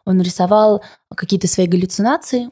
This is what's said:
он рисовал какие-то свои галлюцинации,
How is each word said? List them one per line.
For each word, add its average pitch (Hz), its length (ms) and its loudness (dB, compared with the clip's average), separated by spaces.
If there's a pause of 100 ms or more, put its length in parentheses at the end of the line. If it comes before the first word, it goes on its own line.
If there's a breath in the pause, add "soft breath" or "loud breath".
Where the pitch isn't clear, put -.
он 185 160 2
рисовал 208 600 2 (320 loud breath)
какие-то 180 340 -2
свои 185 200 0
галлюцинации, 226 840 -2